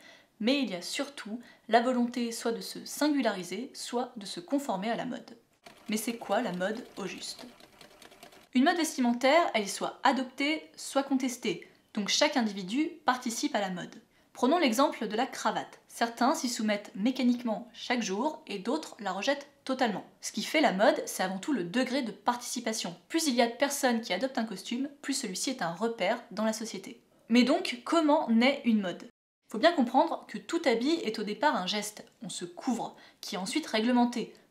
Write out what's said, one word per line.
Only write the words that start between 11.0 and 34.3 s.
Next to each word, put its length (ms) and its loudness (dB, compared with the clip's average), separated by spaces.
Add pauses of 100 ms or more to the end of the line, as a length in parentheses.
contestée, 680 -2 (260)
donc 140 -2
chaque 280 2
individu 540 -2 (140)
participe 500 0
à 60 2
la 100 -2
mode. 240 -8 (380)
Prenons 260 4
l'exemple 500 2
de 80 -4
la 100 2
cravate. 640 -4
Certains 460 2
s'y 140 -4
soumettent 460 -2
mécaniquement 800 0
chaque 300 -2
jour 440 -2
et 120 -6
d'autres 400 -4
la 140 -4
rejettent 360 -2 (160)
totalement. 400 0 (160)
Ce 120 -8
qui 100 -6
fait 180 0
la 120 6
mode, 340 4
c'est 160 -4
avant 160 -2
tout 140 -4
le 120 0
degré 380 0
de 100 -4
participation. 840 -4 (120)
Plus 200 0
il 60 2
y 80 6
a 40 6
de 60 -2
personnes 480 0
qui 120 -6
adoptent 260 -2
un 60 0
costume, 440 -6 (140)
plus 120 -4
celui-ci 360 -4
est 120 -4
un 100 -2
repère 500 -2 (100)
dans 120 -2
la 80 2
société. 480 -10 (280)
Mais 160 8
donc, 400 2
comment 440 4
naît 360 6
une 160 4
mode ? 280 -6 (420)
Faut 80 -4
bien 140 6
comprendre 540 2
que 120 -10
tout 260 -4
habit 380 2
est 160 -4
au 40 -4
départ 320 0
un 120 -2
geste, 380 -4 (180)
on 60 -10
se 160 -10
couvre, 520 -4 (240)
qui 160 -8
est 20 -2
ensuite 280 -2
réglementé. 680 2 (160)